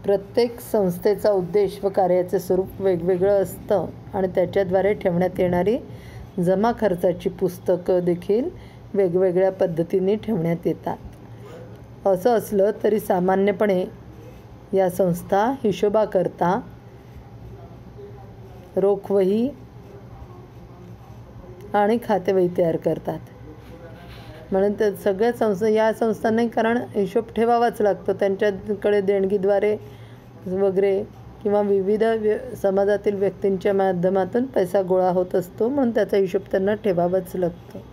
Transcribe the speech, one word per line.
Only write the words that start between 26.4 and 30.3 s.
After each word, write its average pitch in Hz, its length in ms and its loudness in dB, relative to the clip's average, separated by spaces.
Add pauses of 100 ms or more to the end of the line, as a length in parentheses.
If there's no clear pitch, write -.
कारण 226 300 0
हिशोब 226 460 -2 (120)
ठेवावाच 233 460 2
लागतो. 190 320 2
त्यांच्याकडे 202 880 0
देणगीद्वारे 202 760 2 (680)